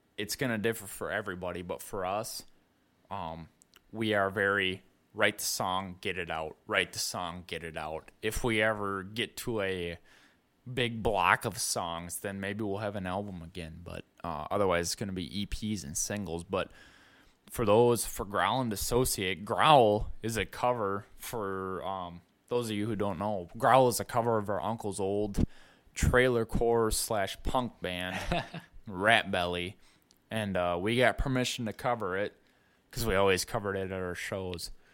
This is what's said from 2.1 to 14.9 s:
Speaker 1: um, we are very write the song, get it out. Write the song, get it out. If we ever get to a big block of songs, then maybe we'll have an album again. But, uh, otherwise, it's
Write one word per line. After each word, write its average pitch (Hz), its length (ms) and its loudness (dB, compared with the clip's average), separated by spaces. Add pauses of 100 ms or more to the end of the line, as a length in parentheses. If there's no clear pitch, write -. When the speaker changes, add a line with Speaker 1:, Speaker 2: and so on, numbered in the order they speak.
Speaker 1:
um, 82 380 -10 (440)
we 107 220 0
are 98 160 4
very 98 520 2 (320)
write 107 240 2
the - 60 -4
song, 92 560 -2
get 92 180 -4
it 85 120 -6
out. 80 260 -6 (100)
Write 95 260 0
the - 60 -10
song, 87 480 -6
get 82 180 -8
it 82 120 -10
out. 78 340 -8 (120)
If 110 220 -2
we 113 180 2
ever 101 400 0
get 104 360 -6
to 113 240 -4
a 90 360 -4 (760)
big 117 300 -2
block 98 420 4
of 110 140 -4
songs, 87 600 -4
then 98 220 -8
maybe 101 220 -4
we'll 98 160 -2
have 104 160 -4
an 95 120 -6
album 95 360 -6
again. 85 400 -12
But, 85 220 -12 (180)
uh, 76 280 -6
otherwise, 90 380 2
it's - 60 -4